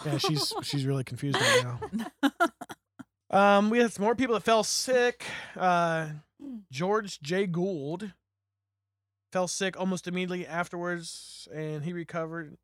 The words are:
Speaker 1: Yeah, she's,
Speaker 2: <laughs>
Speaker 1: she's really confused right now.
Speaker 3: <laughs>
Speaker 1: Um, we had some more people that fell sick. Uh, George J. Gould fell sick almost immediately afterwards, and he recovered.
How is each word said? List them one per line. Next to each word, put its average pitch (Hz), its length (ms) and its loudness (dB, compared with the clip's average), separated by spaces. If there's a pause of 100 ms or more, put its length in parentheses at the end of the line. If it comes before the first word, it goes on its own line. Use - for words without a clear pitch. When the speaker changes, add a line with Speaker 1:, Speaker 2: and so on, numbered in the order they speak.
Speaker 1:
Yeah, 220 140 0
she's, 339 400 0
Speaker 2:
<laughs> - 40 -6
Speaker 1:
she's 139 240 -2
really 139 160 0
confused 131 380 -2
right 508 240 4 (580)
now. 269 120 4
Speaker 3:
<laughs> 339 160 2 (800)
Speaker 1:
Um, 202 400 8
we 233 80 4
had 233 140 4
some 196 120 -2
more 233 100 4
people 240 200 2
that 196 100 0
fell 226 180 6
sick. 247 640 2 (320)
Uh, 170 520 2 (640)
George 190 500 -2
J. 180 280 0
Gould 175 640 -4 (1200)
fell 185 160 0
sick 190 320 -2
almost 185 260 -2
immediately 180 400 -4
afterwards, 175 1040 -6
and 151 320 -6
he 180 80 -6
recovered. 165 720 -8